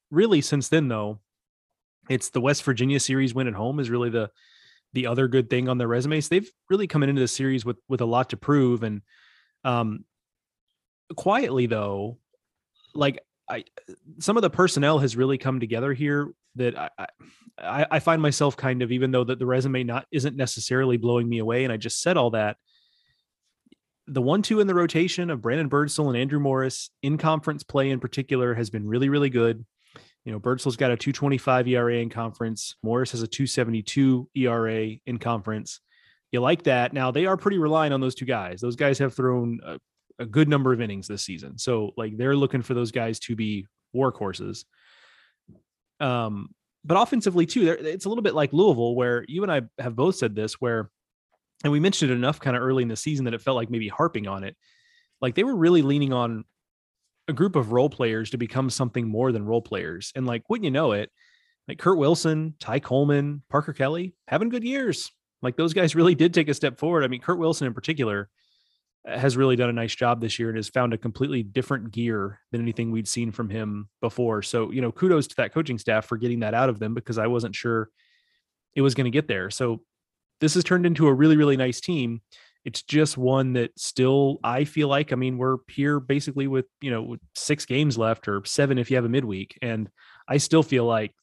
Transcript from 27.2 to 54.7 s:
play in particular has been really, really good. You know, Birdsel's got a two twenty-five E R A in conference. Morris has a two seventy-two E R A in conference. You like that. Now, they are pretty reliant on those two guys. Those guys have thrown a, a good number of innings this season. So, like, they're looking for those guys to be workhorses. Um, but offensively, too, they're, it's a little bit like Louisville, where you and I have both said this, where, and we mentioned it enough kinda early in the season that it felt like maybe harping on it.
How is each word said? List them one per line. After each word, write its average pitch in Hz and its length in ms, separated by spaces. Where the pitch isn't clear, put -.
play 135 260
in 131 120
particular 127 520
has 110 160
been 104 160
really, 123 220
really 143 220
good. 117 360
You 117 80
know, 104 80
Birdsel's 123 340
got 131 160
a 120 60
two 139 160
twenty-five 127 560
E 123 80
R 120 120
A 120 120
in 117 80
conference. 113 720
Morris 120 280
has 117 100
a 110 60
two 135 200
seventy-two 123 880
E 131 100
R 117 220
A 110 380
in 120 140
conference. 110 600
You 123 80
like 160 220
that. 123 280
Now, 131 200
they 156 160
are 190 100
pretty 196 220
reliant 156 340
on 135 80
those 131 120
two - 120
guys. 98 340
Those 120 160
guys 139 240
have 139 140
thrown 123 520
a, 78 140
a 131 60
good 143 240
number 135 240
of 117 80
innings 101 260
this 104 160
season. 76 340
So, 110 380
like, 110 220
they're 135 180
looking 139 260
for 127 120
those 120 180
guys 113 300
to 117 160
be 104 300
workhorses. 104 680
Um, 117 480
but 170 180
offensively, 196 440
too, 214 180
they're, 165 140
it's 156 260
a 196 60
little 233 120
bit 202 140
like 151 160
Louisville, 131 440
where 120 340
you 175 140
and 190 80
I 143 100
have 123 160
both 160 200
said 110 200
this, 107 240
where, 113 300
and 147 80
we 147 80
mentioned 160 320
it 123 40
enough 127 260
kinda 123 180
early 131 240
in 117 60
the 110 60
season 139 300
that 117 80
it 113 80
felt 135 140
like 117 140
maybe 113 180
harping 110 400
on 98 160
it. 98 140